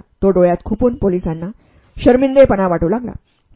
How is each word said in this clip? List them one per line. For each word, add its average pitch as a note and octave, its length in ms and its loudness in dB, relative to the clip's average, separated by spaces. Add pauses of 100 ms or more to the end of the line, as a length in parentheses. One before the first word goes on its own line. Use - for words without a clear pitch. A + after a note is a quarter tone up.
(220)
तो G3 80 2
डोळ्यात F3+ 360 0
खुपून A#3+ 300 -4
पोलिसांना F3+ 540 -4 (480)
शर्मिंदेपणा B3+ 680 2
वाटू E3+ 220 -2
लागला. A3+ 220 -6 (440)